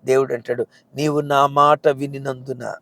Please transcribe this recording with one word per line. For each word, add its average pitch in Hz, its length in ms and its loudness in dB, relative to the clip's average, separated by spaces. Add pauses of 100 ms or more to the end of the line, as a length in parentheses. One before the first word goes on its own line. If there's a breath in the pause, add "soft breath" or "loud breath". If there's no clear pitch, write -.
దేవుడు 131 280 2
అంటాడు, 120 320 -6 (300 soft breath)
"నీవు 147 260 -2
నా 143 260 2
మాట 147 400 4
వినినందున." 135 960 -6